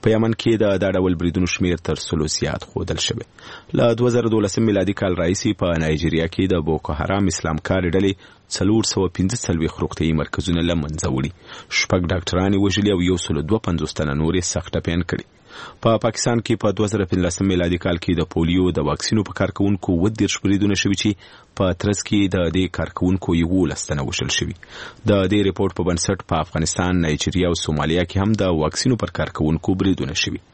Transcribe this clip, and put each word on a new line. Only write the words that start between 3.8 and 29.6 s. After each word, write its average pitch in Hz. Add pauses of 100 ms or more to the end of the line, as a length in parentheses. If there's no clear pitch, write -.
دوه 120
زره 117
دولسم 107
میلادي 101
کال 95
راهیسې 90
په 87
نایجیریا 80
کې -
د 87
بوکو 80
حرام 95
اسلام 82
کارې 90
ډلې 95 (360)
څلور 104
سوه 95
پنځه 92 (100)
څلوېښت 80
روغتیايي 80
مرکزونه 82
له 85
منځه 78
وړي. 67 (380)
شپږ - (120)
ډاکټران 92
یې 98
وژلي 101
او 90
یو 90
سلو 76
دوه 101
پنځوس 82
تنه 76
نور 78
یې 90
سخت -
ټپیان 85
کړي. - (560)
په 113
پاکستان 117
کې 113
په 107
دوه 104
زره 101
پنځلسم 90
میلادي 87
کال 87
کې 90
د 80
پولیو 87
د 78
واکسینو 101
په -
کارکوونکو 98
اووه 90
دېرش 107
بریدونه 101
شوي، 98
چې 104 (480)
په 92
ترڅ 101 (100)
کې 104 (140)
د - (200)
دې 92 (140)
کارکوونکو 90
یولس 85
تنه 73
وژل -
شوي. - (520)
د 101
دې 104
ریپورت 95
په 95
بنسټ، 90 (100)
په 92
افغانستان، 87
نایجیریا 82
او 85
سومالیا 78
کې 87
هم 104
د 104
واکسینو 90
پر 107
کارکوونکو 80